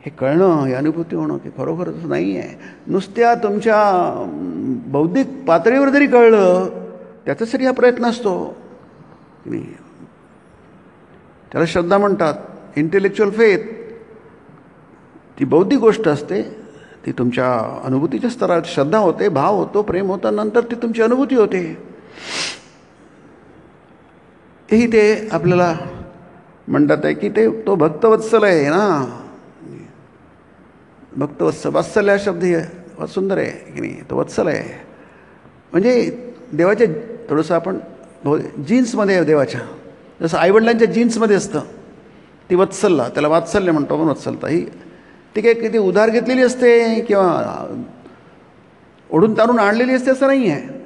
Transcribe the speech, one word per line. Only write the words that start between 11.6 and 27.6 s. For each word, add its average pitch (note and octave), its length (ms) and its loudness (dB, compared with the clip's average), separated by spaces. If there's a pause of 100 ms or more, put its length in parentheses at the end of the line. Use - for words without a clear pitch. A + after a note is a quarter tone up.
श्रद्धा F3 320 0
म्हणतात, G3 360 0 (420)
Intellectual G3 560 0
faith. G#3 260 4 (1800)
ती C#3 60 0
बौद्धिक F#3+ 340 4
गोष्ट G#3 280 4
असते, D#3+ 340 -2 (640)
ती - 60 -6
तुमच्या B2 720 -2
अनुभूतीच्या E3+ 460 -2
स्तरावर F3+ 360 0
श्रद्धा D#3 320 0
होते, F#3 320 2
भाव E3 260 0
होतो, F#3+ 260 -2
प्रेम G3 260 -2
होतं, G3 280 -2
नंतर G#3+ 260 0
ती A#3 140 -4
तुमची A3+ 260 -4
अनुभूती B3+ 340 2
होते. F#3 420 0 (3000)
हेही A3+ 160 4
ते G#3+ 440 2
आपल्याला F3 460 2 (880)
म्हणतात C#3+ 360 2
आहे D3+ 100 0
की G#3 160 -4
ते, G#3+ 320 0